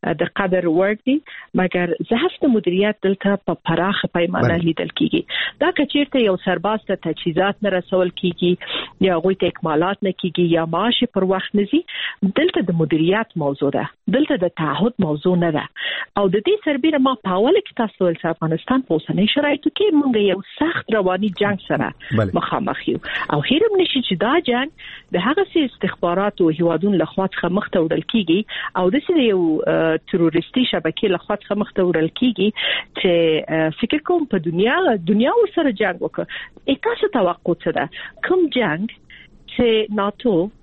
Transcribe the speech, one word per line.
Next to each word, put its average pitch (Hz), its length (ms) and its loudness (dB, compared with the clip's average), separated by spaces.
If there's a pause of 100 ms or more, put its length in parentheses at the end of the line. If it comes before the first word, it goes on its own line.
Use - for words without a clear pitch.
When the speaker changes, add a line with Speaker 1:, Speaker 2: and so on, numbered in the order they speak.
Speaker 1:
اه، 170 80 -2
د 151 100 -2
قدر 180 440 -2
وړ 185 280 2 (120)
دي، 277 140 2 (360)
مګر 180 300 0 (240)
ضعف 269 220 0 (100)
د - 40 2
مدیریت 208 560 2
دلته 196 340 0
په - 180 -2
پراخه 180 600 -2
پیمانه 175 340 2
Speaker 2:
بله. 170 80 2
Speaker 1:
لیدل 165 320 -2
کیږي. - 340 -2 (380)
دا 320 100 2
که 311 140 0
چیرته 285 340 -2
یو 202 260 2
سرباز 190 340 0 (100)
ته 196 60 0
تجهیزات 180 680 -2
نه 202 80 0
رسول 185 380 0
کیږي، 175 480 0 (440)
یا 190 160 2
هغوی 185 180 0
ته 185 120 -2
اکمالات 175 560 -2
نه 196 80 -2
کیږي، 180 420 0
یا 165 120 2
معاش 196 400 0
یې - 100 -4
پر 190 100 2
وخت 185 300 -2
نه 202 80 4
ځي، 294 200 0 (400)
دلته 302 380 0
د 180 140 0
مدیریت 165 520 2 (100)
موضوع 143 340 0
ده، 143 180 -2 (200)
دلته 269 280 2
د 180 120 0
تعهد 165 500 0
موضوع 170 380 0
نه 170 140 2
ده. 147 180 -2 (480)
او 202 120 2
د 185 80 0
دې 370 280 0
سربیره 302 340 0
ما 262 160 2
په 196 160 -6
اوله 233 300 2
کې - 160 -14
تاسو 208 280 -2
ویل 170 100 2
چې - 120 -6
افغانستان 160 540 -2
په 262 140 -4
اوسنۍ 165 400 0
شرایطو 294 360 0
کې 403 240 0
موږ 285 220 2
یو 196 260 2
سخت - 520 -4
رواني 190 340 0
جنګ 202 300 -2 (100)
سره 123 240 -2 (260)
Speaker 2:
بله. 101 160 0
Speaker 1:
مخامخ - 540 -2
یو. - 100 -2 (340)
او 147 80 0
هېر 277 220 2
هم 415 180 2
نشي 302 200 0
چې 190 180 -2
دا 233 220 0
جنګ 247 280 -2 (440)
د - 40 -2
هغسې 294 400 0
استخباراتو 196 920 0
هیوادونو 170 480 2
له 156 80 2
خوا 190 220 -2
څخه 175 260 -2
مخ 202 180 -2
ته 190 100 2
وړل 160 200 0
کیږي 190 440 0 (320)
او 185 140 2
داسې 302 240 0
د 330 40 4
یو، 185 500 2
اه، 160 280 2
تروریستي 170 680 0
شبکې - 400 -4
له 190 120 2
خوا 202 200 -4
څخه 208 200 -4
مخ 208 160 -2
ته 190 100 0
وړل 165 260 2
کیږي 214 420 0 (480)
چې، 190 120 2 (380)
اه، 160 220 0
فکر 202 280 -2
کوم 349 260 0
په 202 140 -2
دنیا، 175 380 0 (320)
دنیا 220 220 4
ورسره 370 400 2
جنګ 190 320 -2
وکړه. - 240 -6 (380)
ای، 277 100 0
تاسو 453 340 -2
توقع 180 440 0
څه 165 200 -4
ده؟ - 160 -2 (400)
کوم 359 180 2
جنګ 202 400 -2 (600)
چې 220 460 0
ناتو 202 560 0 (120)